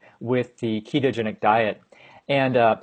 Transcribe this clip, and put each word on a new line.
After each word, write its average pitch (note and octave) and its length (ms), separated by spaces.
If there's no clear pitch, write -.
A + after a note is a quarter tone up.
with B2 400
the A2 220
ketogenic A2+ 600
diet, A2 400
and, C3+ 300
uh, A2+ 260